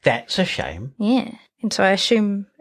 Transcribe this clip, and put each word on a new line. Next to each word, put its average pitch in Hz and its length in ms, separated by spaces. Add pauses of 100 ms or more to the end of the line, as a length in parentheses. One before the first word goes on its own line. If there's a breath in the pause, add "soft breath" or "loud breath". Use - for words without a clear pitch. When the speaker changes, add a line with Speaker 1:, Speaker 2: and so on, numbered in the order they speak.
Speaker 1:
That's 120 360
a 185 60
shame. 92 540
Speaker 2:
Yeah. 226 320 (320)
And 208 100
so 196 120
I 190 60
assume 202 560 (140)